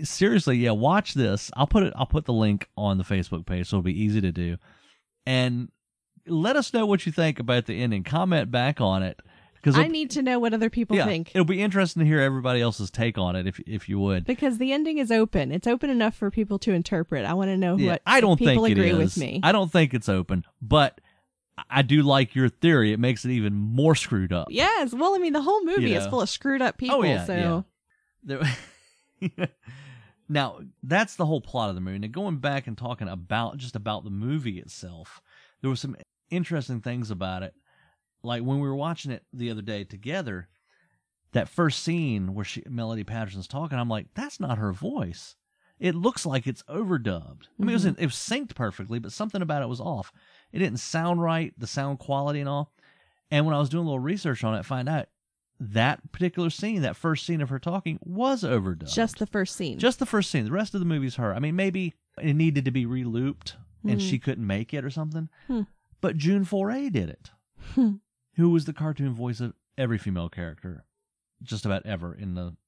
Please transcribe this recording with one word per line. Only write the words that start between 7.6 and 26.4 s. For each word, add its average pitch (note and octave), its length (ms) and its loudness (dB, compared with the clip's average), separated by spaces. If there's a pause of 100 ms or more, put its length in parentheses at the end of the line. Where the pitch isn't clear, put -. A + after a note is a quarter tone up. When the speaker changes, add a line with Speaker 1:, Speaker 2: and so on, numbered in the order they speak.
Speaker 1:
the G2+ 160 -4
ending. A2 220 0
Comment D#3 460 2
back B2 300 0
on F#2+ 220 2
it. F#2 180 -6 (420)
'Cause C#3+ 140 6
Speaker 2:
I - 40 10
Speaker 1:
it'll, D#4+ 120 4
Speaker 2:
need D#4 200 -2
to C#4+ 100 -2
know B3+ 160 2
what A#3 160 2
other A3+ 160 2
people A3+ 260 0
Speaker 1:
yeah, F3 80 4
Speaker 2:
think. E3 300 -2
Speaker 1:
it'll F#3 100 6
be F#3 160 2
interesting G3 400 2
to D#3 60 6
hear D3+ 140 6
everybody B2+ 420 2
else's A2 280 0
take A#2 280 -2
on F2+ 180 0
it, F2+ 100 -2
if, F#2+ 200 -4
if G2+ 240 -6
you G2+ 80 0
would. G2 260 0
Speaker 2:
Because C4 320 0
the C4 160 -2
ending D4+ 240 0
is B3+ 160 -2
open. G3+ 400 2
It's F3 140 -4
open B3 240 0
enough A3+ 260 2
for G3+ 140 -2
people G3+ 300 -2
to A3 120 0
interpret. E3 540 0
I E3 80 -2
wanna F#3+ 240 0
know F#3 180 2
Speaker 1:
Yeah, F#3+ 160 4
Speaker 2:
what, E3+ 140 -2
Speaker 1:
I A3+ 120 6
Speaker 2:
if B3+ 40 8
Speaker 1:
don't F#3 160 8
Speaker 2:
people A3+ 260 6
Speaker 1:
think G#3+ 140 6
it - 20 8
Speaker 2:
agree - 140 6
with - 140 4
Speaker 1:
is. - 100 -2
Speaker 2:
me. D3+ 240 -2
Speaker 1:
I D#3+ 100 6
don't F#3+ 180 4
think D#3 220 6
it's A#2+ 160 0
open, F#2 380 0 (160)
but C#3 360 4 (720)
I C3 140 4
do C#3 200 6
like C3+ 320 4
your C3 140 4
theory. A#2+ 460 6
It G#2+ 60 0
makes B2 260 0
it B2 60 0
even G#2+ 200 2
more A#2 420 4
screwed F#2+ 380 0
up. E2+ 180 -2
Speaker 2:
Yes. D#4 440 2
Well, E4+ 200 2
I F#4+ 40 2
mean, E4+ 160 0
the D4 80 0
whole G4 200 2
movie F4 280 2
Speaker 1:
You G3 80 2
Speaker 2:
is G3 60 -2
Speaker 1:
know? - 60 -4
Speaker 2:
full B3 120 0
of A3+ 80 -2
screwed C4+ 320 0